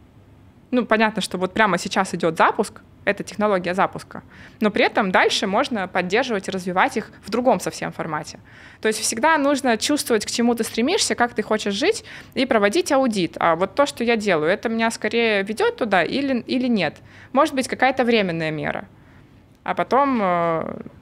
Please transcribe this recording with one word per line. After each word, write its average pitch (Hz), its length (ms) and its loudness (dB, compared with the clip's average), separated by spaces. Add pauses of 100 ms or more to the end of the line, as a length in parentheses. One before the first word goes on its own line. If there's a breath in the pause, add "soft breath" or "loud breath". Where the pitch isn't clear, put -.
(720)
Ну, 247 140 2
понятно, 214 360 2
что - 180 -6
вот 185 140 -2
прямо 202 260 2
сейчас 190 340 -2
идёт 170 240 -2
запуск, 233 440 0 (240)
это 202 180 -2
технология 190 500 -2
запуска, - 480 -4 (380 loud breath)
но 214 100 2
при 240 160 0
этом 226 260 0
дальше 247 360 2
можно 208 400 -2
поддерживать 196 600 -2
и 190 40 -8
развивать 185 460 0
их - 140 -8 (140 loud breath)
в - 60 -12
другом 233 280 2
совсем 165 320 -6
формате. 156 480 -8 (420 loud breath)
То 226 60 0
есть 214 120 0
всегда 254 380 2
нужно 269 400 2
чувствовать, 240 480 0
к - 40 -10
чему 233 240 2
ты 233 100 -2
стремишься, 240 520 0
как 240 180 0
ты - 80 -4
хочешь 214 320 -2
жить, 302 300 0 (320 loud breath)
и 262 100 2
проводить 240 460 2
аудит. 226 480 2
А 165 160 4
вот 185 180 -2
то, 285 140 2
что - 160 -6
я 233 120 2
делаю, 180 360 2
это 214 180 -2
меня 226 220 0
скорее 220 500 0
ведёт 294 360 -2
туда 196 260 2
или, 262 440 -2
или 254 200 -2
нет? 190 300 0 (360 loud breath)
Может 285 220 2
быть, 262 120 -2
какая-то 254 360 0
временная 185 480 0
мера. 151 320 -6 (800 soft breath)
А - 100 -4
потом, 262 480 2
э, 170 600 -2 (200)